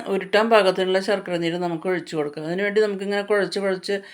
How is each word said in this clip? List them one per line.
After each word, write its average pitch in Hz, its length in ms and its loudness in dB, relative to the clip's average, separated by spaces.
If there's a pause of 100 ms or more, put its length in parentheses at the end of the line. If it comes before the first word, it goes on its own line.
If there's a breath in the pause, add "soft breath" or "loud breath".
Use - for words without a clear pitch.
ഉരുട്ടാൻ 196 420 2
പാകത്തിനുള്ള 190 520 4
ശർക്കര 196 360 -2
നീര് 170 220 -2
നമുക്ക് 170 300 -4
ഒഴിച്ച് 175 260 -4
കൊടുക്കാം. 151 300 -4
അതിനുവേണ്ടി 196 360 0
നമുക്കിങ്ങനെ 202 420 0
കുഴച്ച് 202 380 0
കുഴച്ച് 190 340 -2 (200 loud breath)